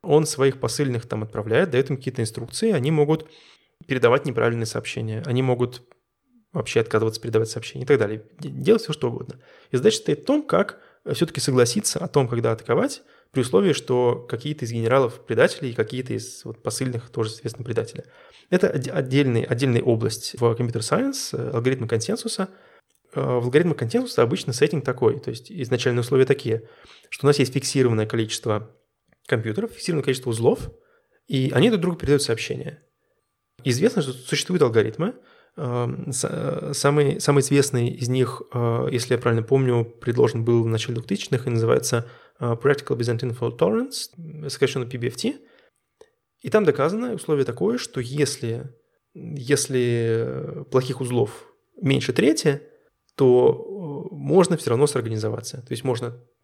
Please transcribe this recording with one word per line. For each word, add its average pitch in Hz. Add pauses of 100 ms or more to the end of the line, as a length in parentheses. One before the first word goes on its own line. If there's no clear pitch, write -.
он 156
своих 135
посыльных 123
там 110
отправляет, 110
даёт 135
им 135
какие-то 123
инструкции, 123
они 139
могут 156 (580)
передавать 127
неправильные 117
сообщения, 110
они 127
могут 123 (720)
вообще 123
отказываться 110
передавать 110
сообщения -
и -
так 143
далее. 107 (160)
Д-, -
делать 139
всё, 156
что 127
угодно. - (320)
И 131
задача 175
стоит -
в -
том, 294
как - (300)
всё-таки -
согласиться 120
о 117
том, 131
когда 117
атаковать, 139 (300)
при 135
условии, 170
что 123
какие-то 147
из 113
генералов 117
предатели 127
и 117
какие-то 123
из 107
вот -
посыльных 123
тоже, 110
соответственно, -
предатели. - (460)
Это 180
отде-, 143
отдельный, 131
отдельная 123
область 113
в 117
компьютер-сайенс, 147
э, 123
алгоритмы 123
консенсуса. 190 (640)
Э, 143
в 127
алгоритмах 147
консенсуса 226
обычно 127
сеттинг 151
такой, 123
то -
есть -
изначальные 123
условия 131
такие, 113 (420)
что -
у -
нас 143
есть 123
фиксированное 120
количество 110 (560)
компьютеров, 113
фиксированное 156
количество 127
узлов, 117 (560)
и 131
они 175
друг 196
другу 175
передают 139
сообщения. 127 (800)
Известно, 165
что 131
существуют 156
алгоритмы. 117 (420)
Эм, 123
с-, -
э, -
самый, 143
самый 143
известный 131
из 120
них, 127 (100)
э, 120
если 123
я 120
правильно 117
помню, 123
предложен 120
был 117
в 117
начале 113
двухтысячных -
и 127
называется, 120 (320)
э, 120
Practical 139
Byzantine 120
Fault 117
Tolerance, 175
сокращённо 131
P 123
B 117
F 113
T. 269 (1040)
И 139
там 214
доказано 190
условие 151
такое, 202
что -
если, 123 (400)
если 127
плохих 127
узлов 120 (340)
меньше 135
трети, 208 (540)
то, 139
э, 190
можно 160
всё 139
равно 131
сорганизоваться. 113
То 117
есть 120
можно 123 (240)